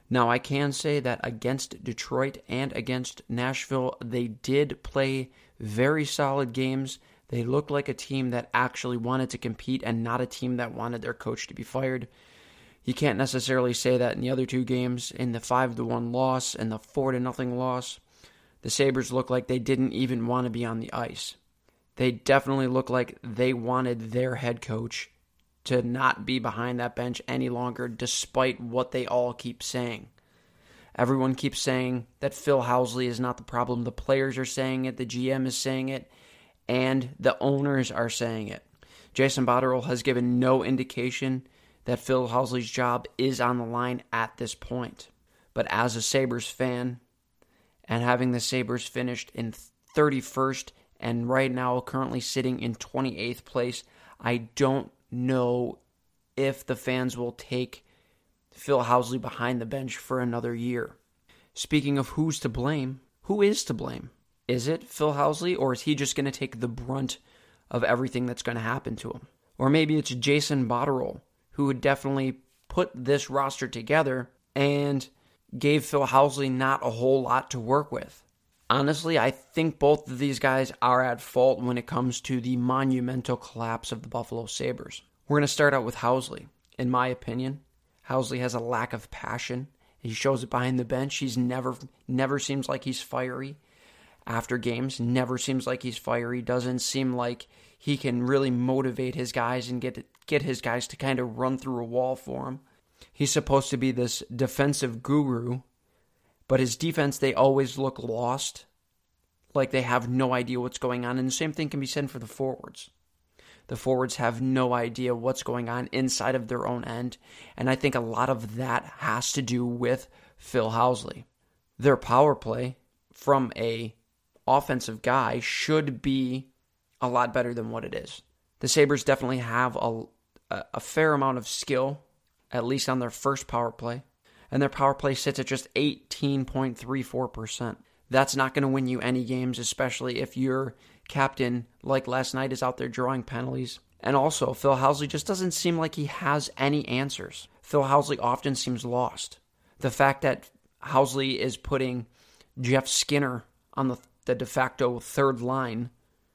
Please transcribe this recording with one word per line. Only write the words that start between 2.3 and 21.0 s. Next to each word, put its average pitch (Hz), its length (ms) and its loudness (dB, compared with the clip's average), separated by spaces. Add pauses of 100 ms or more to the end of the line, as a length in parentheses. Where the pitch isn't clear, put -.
and 131 280 -4
against 127 540 -6
Nashville, 127 760 -2
they 120 240 -2
did 135 560 0
play 135 480 -2 (260)
very 127 460 2
solid 135 480 0
games. 131 480 -2 (280)
They 120 140 -2
looked 143 300 0
like 143 160 0
a 135 60 -4
team 131 360 -2
that 120 240 -4
actually 123 440 0
wanted 127 320 0
to 120 80 -8
compete 127 460 -4
and 113 200 -2
not 120 160 0
a 123 60 0
team 123 320 -4
that 117 160 -4
wanted 113 280 -6
their 120 120 -6
coach - 340 -6
to - 60 -18
be 117 100 -12
fired. 127 420 -4 (800)
You 127 100 -2
can't 131 240 2
necessarily 127 560 2
say 127 240 4
that 123 160 2
in - 60 -4
the 123 100 -2
other 131 160 0
two 127 160 0
games, 123 480 -2
in 123 220 -2
the 113 80 -4
five 127 340 2
to 120 100 -4
one 117 280 -2
loss 127 420 0
and 113 160 -2
the 110 80 -4
four 135 320 -2
to 127 80 0
nothing 123 400 -4
loss. 127 400 -4 (640)
The - 80 -6
Sabres 131 400 2
look 127 180 0
like 127 200 0
they 127 100 2
didn't 131 340 2
even 120 360 0
want 123 160 2
to 120 60 -2
be 117 140 -4
on 113 140 -4
the 113 140 -8
ice. - 420 -6 (600)